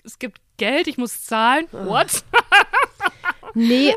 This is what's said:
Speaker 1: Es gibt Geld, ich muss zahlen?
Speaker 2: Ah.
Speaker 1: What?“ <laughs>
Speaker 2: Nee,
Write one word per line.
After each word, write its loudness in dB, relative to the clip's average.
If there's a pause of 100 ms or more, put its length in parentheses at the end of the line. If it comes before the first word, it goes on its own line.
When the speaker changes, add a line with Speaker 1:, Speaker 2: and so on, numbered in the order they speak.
Speaker 1:
Es -20
gibt -14 (160)
Geld, -2
ich -8
muss -8
zahlen? 0
Speaker 2:
Ah. -10
Speaker 1:
What?“ -2
<laughs> 0
Speaker 2:
Nee, 2